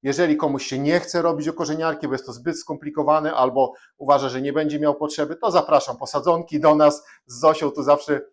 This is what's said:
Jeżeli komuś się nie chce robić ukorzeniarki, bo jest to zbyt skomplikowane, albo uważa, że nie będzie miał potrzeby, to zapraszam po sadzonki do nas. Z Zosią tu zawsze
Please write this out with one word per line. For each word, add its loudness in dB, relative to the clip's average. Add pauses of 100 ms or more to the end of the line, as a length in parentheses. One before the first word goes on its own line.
Jeżeli 0
komuś -2
się -6
nie 2
chce -4
robić -2
ukorzeniarki, -4
bo -2
jest -6
to -12
zbyt -8
skomplikowane, -2
albo 2 (240)
uważa, 2
że -6
nie -4
będzie -2
miał 2
potrzeby, -6
to -2
zapraszam 2
po -12
sadzonki -2
do 6
nas. 4 (220)
Z -18
Zosią 2
tu -6
zawsze 2 (120)